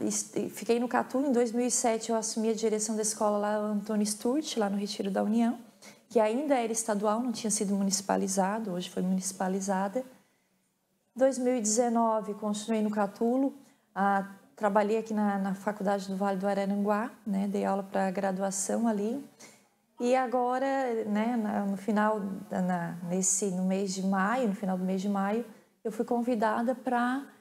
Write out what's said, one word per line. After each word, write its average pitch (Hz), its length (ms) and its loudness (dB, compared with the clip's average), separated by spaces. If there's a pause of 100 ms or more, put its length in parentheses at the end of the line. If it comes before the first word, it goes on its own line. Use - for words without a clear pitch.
est-, - 320 -4
e - 140 -2
fiquei 233 320 0
no 247 80 -2
Catulo. 254 380 0
Em 277 40 2
dois 240 220 2
mil 240 120 2
e 247 60 0
sete, 226 380 0
eu 226 80 2
assumi 220 320 0
a 226 40 2
direção 214 400 0
da 214 100 -2
escola 208 340 0
lá, 208 180 0
Antônio 208 500 0
Sturte, 247 540 -2
lá 202 100 2
no 202 60 -2
Retiro 202 340 -4
da 202 140 2
União, 226 340 2 (520)
que 240 100 4
ainda 254 360 2
era 226 180 0
estadual, 214 480 0
não 254 100 -2
tinha 220 180 -4
sido 202 240 0
municipalizado, 196 1000 0
hoje 180 160 -6
foi 190 120 -4
municipalizada. 190 960 0 (1160)
Em 233 40 -10
dois 262 180 4
mil 254 180 2
e 247 60 0
dezenove, 220 720 2
continuei 214 480 -2
no 214 80 2
Catulo, 233 640 2 (420)
ah, 196 320 2 (260)
trabalhei 208 440 2
aqui 220 160 -4
na, 208 260 2
na 190 160 -2
Faculdade 202 540 -2
do 190 80 -4
Vale 196 200 0
do 185 80 -4
Araranguá, 202 640 0 (160)
né, 196 220 -2
dei 196 160 -2
aula 196 180 0
pra 196 300 -2
graduação 196 800 -2
ali. 220 340 -2 (800)
E 240 120 2
agora, 254 520 0 (400)
né, 214 360 0
na, 208 240 0
no 196 120 -2
final, 214 440 2 (300)
na, 175 460 -2 (100)
nesse, 185 380 0
no 185 180 -2
mês 190 300 0
de 190 120 -4
maio, 202 440 2
no 190 40 0
final 190 240 -2
do 185 60 -4
mês 185 180 -2
de 196 60 -2
maio, 202 380 0 (360)
eu 220 120 -4
fui 233 100 -4
convidada 233 720 0
pra 247 480 0 (180)